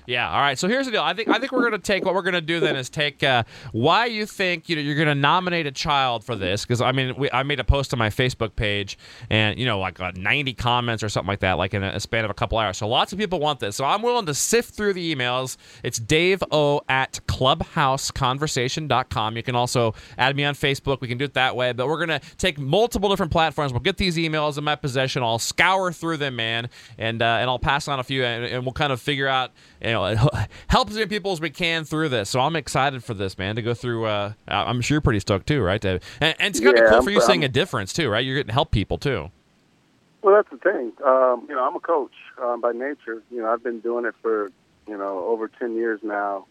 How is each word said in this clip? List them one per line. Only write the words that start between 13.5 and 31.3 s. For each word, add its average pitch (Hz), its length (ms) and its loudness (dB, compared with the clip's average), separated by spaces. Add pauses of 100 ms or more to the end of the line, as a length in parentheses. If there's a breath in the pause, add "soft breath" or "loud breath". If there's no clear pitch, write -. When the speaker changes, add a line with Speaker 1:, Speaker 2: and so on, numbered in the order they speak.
Speaker 1:
this. 101 160 -4
So 135 100 -2
I'm 190 160 0
willing 240 240 0
to 147 80 -2
sift - 400 0
through 202 180 0
the 170 220 -4
emails. 127 420 -2 (260 loud breath)
It's - 160 -4
Dave 165 520 2
O 147 400 4
at 131 300 0 (680)
clubhouseconversation 139 1000 -2
dot 123 220 2
com. 110 260 -2
You 113 60 -6
can 127 120 -4
also 120 400 2 (240 loud breath)
add 151 180 2
me 143 80 0
on 143 100 0
Facebook. 139 460 -2
We 120 80 -8
can 123 100 -4
do 135 60 -2
it 139 100 -6
that 127 220 2
way. 123 160 0
But 127 160 -2
we're 156 100 0
gonna 151 220 -2 (180 loud breath)
take 180 200 -2
multiple 202 500 0
different 190 240 0
platforms. 147 400 0
We'll 120 80 -2
get 175 160 0
these 180 200 0
emails 156 420 -2
in 147 60 -4
my 151 120 0
possession. 131 460 -2
I'll 117 160 0
scour 180 540 2
through 165 260 -4
them, 135 180 -4
man, 117 320 -2 (300 loud breath)
and, 113 240 -2
uh, 117 180 4
and 123 80 0
I'll 127 100 0
pass 143 300 0
on 139 100 -2
a 127 60 -4
few, 131 200 -2
and, 120 200 -2
and 123 200 -4
we'll 127 80 -6
kind 143 200 0
of 120 80 -2
figure 139 280 -2
out, 131 240 0 (280 soft breath)
you 107 100 -2
know, 110 140 0
<laughs> 107 640 0
help 226 220 4
as 208 60 -10
many 220 100 -2
people 196 260 -2